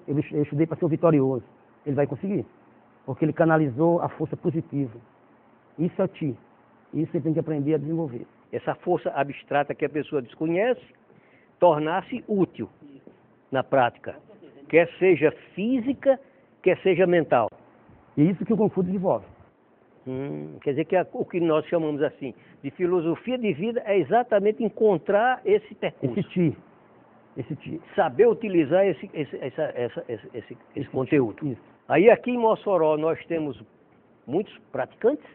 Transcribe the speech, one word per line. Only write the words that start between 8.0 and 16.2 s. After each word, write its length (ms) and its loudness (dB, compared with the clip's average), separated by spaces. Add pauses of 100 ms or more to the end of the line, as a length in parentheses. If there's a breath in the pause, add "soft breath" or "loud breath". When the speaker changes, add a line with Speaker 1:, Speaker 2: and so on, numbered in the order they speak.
Speaker 2:
Essa 240 -4
força 360 -2
abstrata 640 -2
que 100 -4
a 40 -2
pessoa 320 -6
desconhece, 600 -2 (800 soft breath)
tornar-se 680 2
útil 420 0 (840)
na 120 0
prática, 520 0 (540)
quer 200 6 (100)
seja 320 4 (220)
física, 680 0 (420 soft breath)